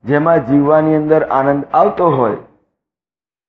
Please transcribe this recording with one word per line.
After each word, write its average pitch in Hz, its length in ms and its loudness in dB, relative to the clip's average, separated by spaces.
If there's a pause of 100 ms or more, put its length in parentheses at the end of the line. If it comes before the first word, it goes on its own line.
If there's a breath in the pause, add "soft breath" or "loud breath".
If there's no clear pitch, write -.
જેમાં 147 420 0
જીવવાની 151 500 2
અંદર 151 260 0
આનંદ 139 420 -2
આવતો 180 460 0
હોય, 123 260 -2 (1120)